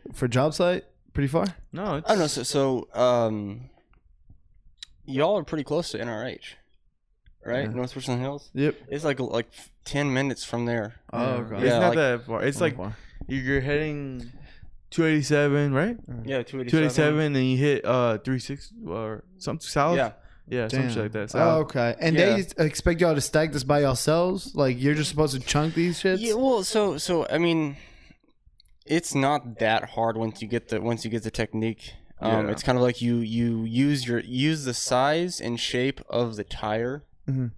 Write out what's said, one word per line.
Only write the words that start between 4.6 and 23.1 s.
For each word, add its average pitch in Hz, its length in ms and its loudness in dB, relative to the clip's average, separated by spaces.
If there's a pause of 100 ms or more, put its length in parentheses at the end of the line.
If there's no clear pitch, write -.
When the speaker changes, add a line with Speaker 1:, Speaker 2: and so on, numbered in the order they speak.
Speaker 3:
y'all 147 320 2
are 165 60 -2
pretty 151 200 -4
close 165 280 -2
to 101 80 -6
N 113 80 -6
R 113 180 -6
H, - 300 -12 (920)
right? 127 200 -2
Speaker 1:
Yeah. 107 80 -6
Speaker 3:
North 123 220 -6
Richland 127 260 -4
Hills? 139 320 -8
Speaker 1:
Yep. 143 220 0 (120)
Speaker 3:
It's, 147 160 -8
like, 139 160 0
like, 117 300 -2 (340)
ten 139 300 -2
minutes 135 300 -2
from 120 220 -4
there. 113 360 -4 (100)
Speaker 1:
Oh, 117 80 -4
Speaker 2:
Yeah. 120 140 0
Speaker 1:
okay. 117 240 -6
Speaker 2:
It's 127 80 2
Speaker 3:
Yeah, 120 140 4
Speaker 2:
not 113 100 4
Speaker 3:
like, 120 80 2
Speaker 2:
that 127 280 0
far. 113 180 -4
It's 143 160 0
Speaker 1:
Not 180 60 2
Speaker 2:
like, 139 120 0
Speaker 1:
far. 101 200 -8 (300)
Speaker 2:
you're 135 340 -2
heading 143 680 -4 (580)
two 165 160 2
eighty-seven, 143 680 4
right? 196 240 2 (120)
Speaker 1:
Mm. 117 180 -10
Speaker 3:
Yeah, 131 160 -2
two 131 180 -8
eighty-seven. 120 80 -8
Speaker 2:
Two 147 100 4
eighty-seven, 151 540 4
then 131 100 2
you 127 140 4
hit, 143 280 4
uh, 120 340 2
three 131 200 -2
six - 320 -10 (140)
or 107 380 -6 (140)
something 151 300 -6
south. 156 300 2
Speaker 3:
Yeah. 120 140 0 (360)
Speaker 2:
Yeah, 120 200 -2
some 127 220 0
shit 113 60 -2
Speaker 1:
Damn. 113 80 0
Speaker 2:
like 107 100 -4
that. 107 100 -2
Speaker 1:
Oh, 104 40 -6
Speaker 2:
South. 160 360 4
Speaker 1:
okay. 117 360 0
And 160 160 2
Speaker 3:
Yeah. 190 200 6 (220)
Speaker 1:
they 165 80 4
expect 165 340 0
y'all 165 160 4